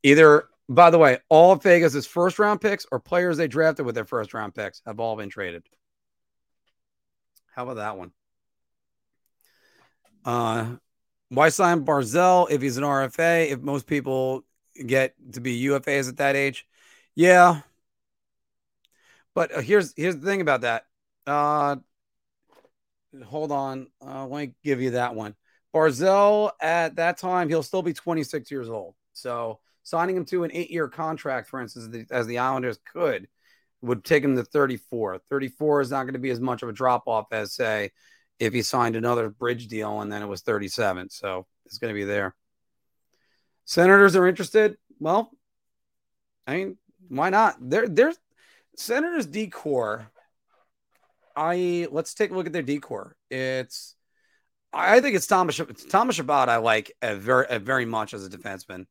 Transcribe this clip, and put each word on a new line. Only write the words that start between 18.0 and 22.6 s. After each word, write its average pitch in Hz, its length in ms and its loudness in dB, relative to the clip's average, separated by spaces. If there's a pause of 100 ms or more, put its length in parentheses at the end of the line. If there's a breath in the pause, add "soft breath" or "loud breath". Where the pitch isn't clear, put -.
But, 170 220 -2
uh, 143 60 -4
here's, 165 340 0
here's 170 220 -4
the 139 80 -12
thing 196 160 -2
about 143 200 0
that. 117 240 -4 (420)
Uh, 147 480 0 (1500)